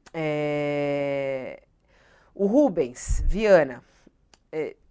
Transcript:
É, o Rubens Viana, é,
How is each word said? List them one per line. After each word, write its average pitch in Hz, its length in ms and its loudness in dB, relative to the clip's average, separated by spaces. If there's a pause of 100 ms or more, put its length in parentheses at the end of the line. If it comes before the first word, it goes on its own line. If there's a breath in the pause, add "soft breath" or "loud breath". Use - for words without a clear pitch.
(120)
É, 143 1500 -4 (720 soft breath)
o 202 120 0
Rubens 196 800 0
Viana, 170 560 4 (680 soft breath)
é, 151 240 -8 (140)